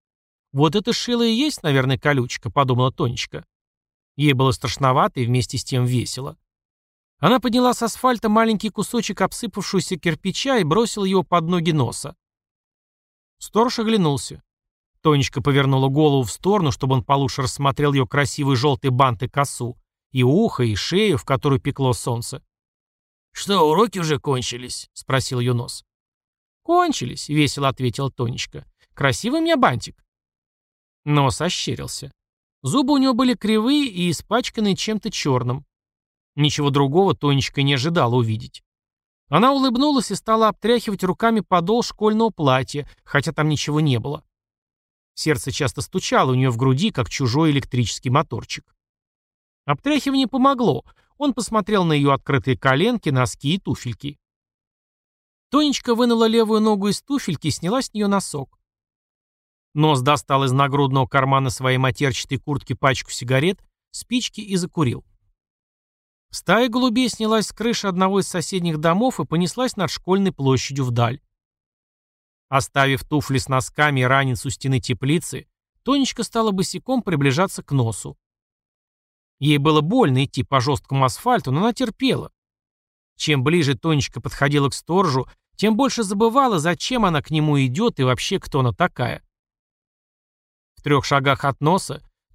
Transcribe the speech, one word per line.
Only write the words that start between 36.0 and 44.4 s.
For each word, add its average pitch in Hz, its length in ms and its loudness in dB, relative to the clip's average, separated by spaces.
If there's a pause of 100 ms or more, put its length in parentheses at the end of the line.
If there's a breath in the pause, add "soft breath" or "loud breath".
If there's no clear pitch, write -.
Ничего 143 320 2
другого 143 480 2
Тонечка 143 460 0
не 143 120 2
ожидала 135 420 0
увидеть. 113 460 -4 (680)
Она 214 220 4
улыбнулась 269 580 0
и 196 60 -4
стала 220 320 2
обтряхивать 208 560 -2
руками 220 360 0
подол 190 420 0
школьного 214 480 0
платья, 135 580 0 (160 soft breath)
хотя 143 280 -2
там 156 160 0
ничего 151 320 0
не 139 180 2
было. 139 260 -10 (880)